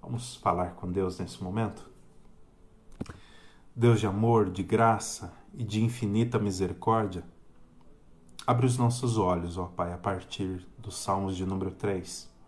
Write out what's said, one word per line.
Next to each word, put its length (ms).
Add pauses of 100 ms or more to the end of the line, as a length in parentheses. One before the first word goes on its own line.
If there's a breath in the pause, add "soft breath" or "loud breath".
Vamos 360
falar 400
com 120
Deus 300
nesse 240
momento? 480 (1800 loud breath)
Deus 240
de 80
amor, 440
de 120
graça 720 (180)
e 120
de 180
infinita 560
misericórdia, 880 (1200)
abre 200
os 120
nossos 400
olhos, 400
ó 60
Pai, 280
a 60
partir 680 (140)
dos 180
Salmos 400
de 80
número 280
três. 600 (160)